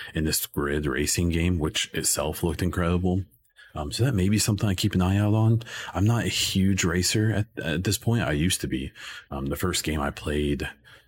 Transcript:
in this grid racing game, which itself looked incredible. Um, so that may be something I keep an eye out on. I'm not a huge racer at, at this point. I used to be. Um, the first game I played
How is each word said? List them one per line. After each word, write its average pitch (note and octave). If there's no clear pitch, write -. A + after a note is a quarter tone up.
in D#2+
this D2+
grid D2
racing D2
game, E2+
which -
itself D2+
looked E2
incredible. F2+
Um, D2
so A2+
that C3
may F#2
be G#2+
something G#2
I F#2+
keep G2
an F#2
eye F#2+
out G#2
on. A2
I'm F#2+
not A2+
a F#2
huge F#2+
racer F#2
at, G2+
at E2
this G#2
point. A#2
I C2+
used D#2+
to C#2+
be. C2+
Um, C#2
the C#2
first F2+
game D#2
I C#2+
played D2